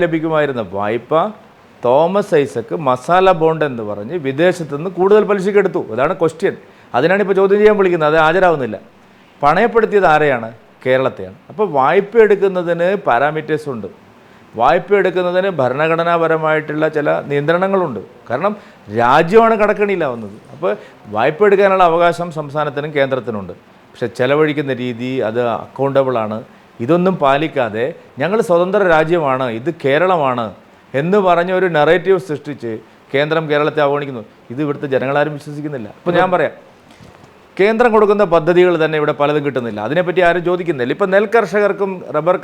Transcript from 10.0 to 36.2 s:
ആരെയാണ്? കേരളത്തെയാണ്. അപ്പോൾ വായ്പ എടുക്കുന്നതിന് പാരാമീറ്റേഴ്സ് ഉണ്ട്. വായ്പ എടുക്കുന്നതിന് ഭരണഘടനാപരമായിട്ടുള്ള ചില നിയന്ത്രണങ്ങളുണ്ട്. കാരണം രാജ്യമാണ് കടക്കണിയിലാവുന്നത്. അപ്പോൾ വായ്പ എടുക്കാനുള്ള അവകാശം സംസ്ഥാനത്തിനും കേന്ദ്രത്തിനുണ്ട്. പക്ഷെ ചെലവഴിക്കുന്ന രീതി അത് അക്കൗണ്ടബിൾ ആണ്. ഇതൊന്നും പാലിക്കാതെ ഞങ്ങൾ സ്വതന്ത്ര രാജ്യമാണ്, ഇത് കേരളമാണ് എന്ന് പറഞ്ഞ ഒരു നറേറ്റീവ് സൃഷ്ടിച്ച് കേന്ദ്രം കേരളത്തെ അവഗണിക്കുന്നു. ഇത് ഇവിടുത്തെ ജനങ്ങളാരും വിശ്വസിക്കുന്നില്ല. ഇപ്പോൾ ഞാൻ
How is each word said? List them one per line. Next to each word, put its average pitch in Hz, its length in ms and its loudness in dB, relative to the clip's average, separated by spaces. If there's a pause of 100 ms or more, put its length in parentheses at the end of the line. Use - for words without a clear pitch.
ആരെയാണ്? 135 360 0 (360)
കേരളത്തെയാണ്. 127 520 -2 (120)
അപ്പോൾ 165 160 -4 (120)
വായ്പ 180 340 2 (140)
എടുക്കുന്നതിന് 180 640 0 (200)
പാരാമീറ്റേഴ്സ് 151 680 0
ഉണ്ട്. 104 140 -10 (720)
വായ്പ 165 300 2 (100)
എടുക്കുന്നതിന് 180 500 0 (100)
ഭരണഘടനാപരമായിട്ടുള്ള 156 1300 0 (100)
ചില 151 140 -2 (220)
നിയന്ത്രണങ്ങളുണ്ട്. 165 680 0 (300)
കാരണം 165 240 -4 (480)
രാജ്യമാണ് 170 600 4
കടക്കണിയിലാവുന്നത്. 165 760 -2 (160)
അപ്പോൾ 160 180 -4 (440)
വായ്പ 143 320 0
എടുക്കാനുള്ള 190 440 4
അവകാശം 170 360 2 (120)
സംസ്ഥാനത്തിനും 147 580 -6
കേന്ദ്രത്തിനുണ്ട്. 117 560 -2 (380)
പക്ഷെ - 160 -6 (120)
ചെലവഴിക്കുന്ന 143 540 0 (100)
രീതി 123 280 -6 (180)
അത് 113 100 -4 (180)
അക്കൗണ്ടബിൾ 135 580 -2 (100)
ആണ്. 107 120 -6 (460)
ഇതൊന്നും 175 400 2
പാലിക്കാതെ 135 600 0 (360)
ഞങ്ങൾ 190 260 -2
സ്വതന്ത്ര 180 340 2 (140)
രാജ്യമാണ്, 156 500 0 (140)
ഇത് 139 100 -8 (140)
കേരളമാണ് 139 640 0 (560)
എന്ന് 185 160 0 (100)
പറഞ്ഞ 175 320 2
ഒരു 185 80 2 (100)
നറേറ്റീവ് 170 420 2 (100)
സൃഷ്ടിച്ച് 135 420 -10 (420)
കേന്ദ്രം 156 380 0
കേരളത്തെ 147 340 0
അവഗണിക്കുന്നു. 139 380 -4 (280)
ഇത് 123 140 -8
ഇവിടുത്തെ 143 280 -6
ജനങ്ങളാരും 143 440 0
വിശ്വസിക്കുന്നില്ല. 147 500 -10 (120)
ഇപ്പോൾ 175 200 -2
ഞാൻ 185 160 2